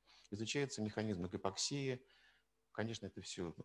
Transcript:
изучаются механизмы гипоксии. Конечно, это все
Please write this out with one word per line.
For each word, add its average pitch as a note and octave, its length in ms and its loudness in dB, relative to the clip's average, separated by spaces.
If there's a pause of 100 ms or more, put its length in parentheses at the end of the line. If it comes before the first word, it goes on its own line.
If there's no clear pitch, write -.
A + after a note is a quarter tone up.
(320)
изучаются A2+ 500 0
механизмы G#2 480 2
гипоксии. B2+ 760 0 (680)
Конечно, G#2+ 360 -2
это F#2 140 -8
все F2 320 -2 (120)